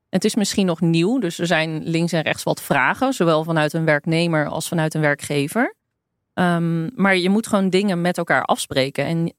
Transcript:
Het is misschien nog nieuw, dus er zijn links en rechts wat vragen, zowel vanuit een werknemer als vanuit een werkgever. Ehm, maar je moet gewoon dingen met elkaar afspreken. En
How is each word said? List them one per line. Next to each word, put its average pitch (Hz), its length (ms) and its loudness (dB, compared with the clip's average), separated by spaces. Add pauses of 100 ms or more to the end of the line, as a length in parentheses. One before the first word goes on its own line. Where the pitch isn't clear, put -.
Het 190 160 0
is 214 100 0
misschien 196 300 0
nog 170 160 -2
nieuw, 170 380 2
dus 170 200 -4
er 175 80 -2
zijn 160 360 0
links 165 280 -2
en 165 100 0
rechts - 220 -2
wat - 180 -2
vragen, 165 520 2
zowel 160 300 2
vanuit 160 300 0
een 165 120 -2
werknemer 160 600 0
als - 200 -6
vanuit 160 260 -2
een 160 80 -2
werkgever. 151 760 -2 (580)
Ehm, 170 560 0 (120)
maar 190 160 4
je 180 120 2
moet 214 180 0
gewoon 196 220 0
dingen 185 320 2
met 175 160 0
elkaar 170 260 0
afspreken. 139 600 -2
En 165 340 -2